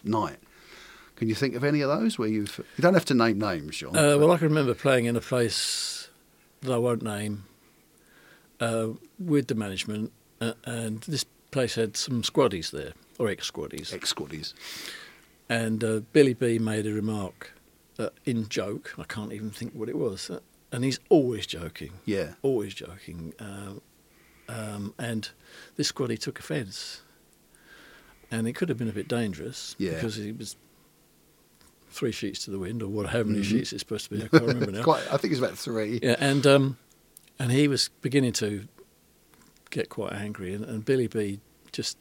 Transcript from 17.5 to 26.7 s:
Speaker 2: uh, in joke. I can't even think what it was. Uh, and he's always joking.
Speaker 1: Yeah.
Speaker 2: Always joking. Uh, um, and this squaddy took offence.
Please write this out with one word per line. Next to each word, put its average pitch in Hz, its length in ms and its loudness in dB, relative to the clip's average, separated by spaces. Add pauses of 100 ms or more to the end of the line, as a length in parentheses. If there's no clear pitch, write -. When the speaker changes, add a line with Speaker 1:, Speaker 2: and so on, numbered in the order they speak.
Speaker 2:
uh, 220 100 -4 (160)
in 113 240 -2
joke. 101 480 -6
I - 60 -12
can't - 300 -10
even 104 180 -8
think 120 220 -10
what 113 160 -8
it 147 80 -6
was. 117 340 -4
Uh, - 80 -8 (320)
and 123 120 -2
he's 131 160 0 (100)
always 123 360 6
joking. 80 460 -10 (140)
Speaker 1:
Yeah. 90 360 -2
Speaker 2:
Always 107 320 0
joking. 82 640 -12
Uh, 98 340 -12 (760)
um, 107 460 -8
and 117 320 -4 (460)
this - 160 -2
squaddy 117 260 -2
took - 220 -8
offence. - 640 -8 (1300)